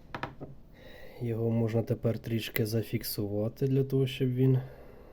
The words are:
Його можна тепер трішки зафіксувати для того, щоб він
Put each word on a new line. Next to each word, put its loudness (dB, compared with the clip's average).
Його 2
можна 4
тепер 0
трішки -2
зафіксувати -2
для 4
того, 2
щоб 0
він 6